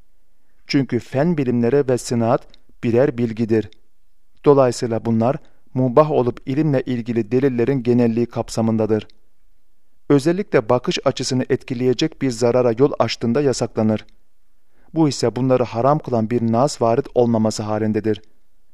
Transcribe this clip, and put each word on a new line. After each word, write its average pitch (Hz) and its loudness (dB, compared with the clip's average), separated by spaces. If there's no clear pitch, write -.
Çünkü 127 0
fen 151 -2
bilimleri 123 0
ve 123 0
sınaat 120 -2
birer 123 2
bilgidir. 110 -2
Dolayısıyla 123 4
bunlar 117 0
mubah 131 2
olup 127 -2
ilimle 139 0
ilgili 117 -4
delillerin 127 0
genelliği 120 2
kapsamındadır. 113 -2
Özellikle 143 0
bakış - 0
açısını 127 -2
etkileyecek 127 -2
bir 131 0
zarara 120 2
yol 135 4
açtığında 117 0
yasaklanır. 113 0
Bu 156 2
ise 117 -2
bunları 127 2
haram 120 0
kılan 113 0
bir 117 0
nas 123 0
varit 117 0
olmaması 113 0
halindedir. 107 -2